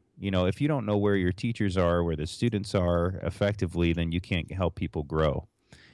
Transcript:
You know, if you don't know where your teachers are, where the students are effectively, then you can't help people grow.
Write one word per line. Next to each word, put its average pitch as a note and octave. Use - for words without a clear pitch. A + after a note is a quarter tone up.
You G2
know, F#2
if F#2
you C#3+
don't C3+
know G#2
where G2+
your F#2
teachers G#2
are, F2
where E2
the D2+
students A2
are F2
effectively, F2
then E2
you F2
can't F2
help F2+
people -
grow. D2